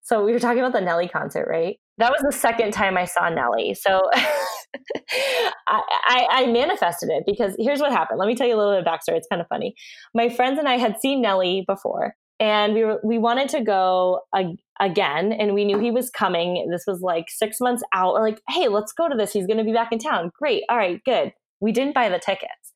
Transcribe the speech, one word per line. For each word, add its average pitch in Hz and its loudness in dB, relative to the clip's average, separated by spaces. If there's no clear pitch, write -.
so 214 2
we 214 2
were 240 2
talking 240 2
about 262 0
the 226 2
Nelly 175 0
concert, - -4
right? 170 -2
That 233 4
was 294 0
the 285 0
second 233 0
time 196 0
I 180 2
saw 175 0
Nelly. 120 0
So 190 2
<laughs> - 4
I, - -2
I, 247 2
I 254 4
manifested 240 0
it 156 -2
because 202 0
here's 269 0
what 285 2
happened. 160 0
Let 185 0
me 233 2
tell 247 0
you 233 2
a - 2
little 208 2
bit 180 0
of - -
backstory. 165 -2
It's 160 -4
kinda 175 -4
funny. - -4
My 233 2
friends 254 0
and 294 0
I 247 2
had 220 0
seen 269 0
Nelly 190 0
before, - -4
and 214 2
we 226 4
were, 220 0
we 226 0
wanted 247 2
to 311 -2
go 185 2
ag-, 185 -2
again, 185 0
and 208 0
we 202 2
knew 202 2
he 233 0
was 247 -2
coming. 180 0
This 170 -4
was, 185 -4
like, 170 -2
six - -4
months 247 0
out. 185 2
We're 220 2
like, 220 -2
"Hey, 302 0
let's 214 -2
go 339 -2
to 277 -2
this. 208 -2
He's 190 -2
gonna 220 0
be 220 -2
back 226 0
in 226 -2
town. 220 -2
Great. 269 -2
All 240 2
right, 180 0
good." 185 0
We 214 0
didn't 269 0
buy 247 2
the 180 0
tickets. - -8